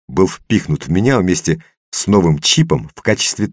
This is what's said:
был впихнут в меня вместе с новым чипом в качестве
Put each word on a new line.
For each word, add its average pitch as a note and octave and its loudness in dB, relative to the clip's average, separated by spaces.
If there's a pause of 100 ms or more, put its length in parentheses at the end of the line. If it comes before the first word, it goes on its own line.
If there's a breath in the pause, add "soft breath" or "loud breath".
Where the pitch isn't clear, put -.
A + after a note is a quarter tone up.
был F#2 2
впихнут - -4
в D#2+ -6
меня A#2 2
вместе E2+ -2 (280 loud breath)
с - -6
новым E2+ 4
чипом D#2+ 0
в - -20
качестве - -2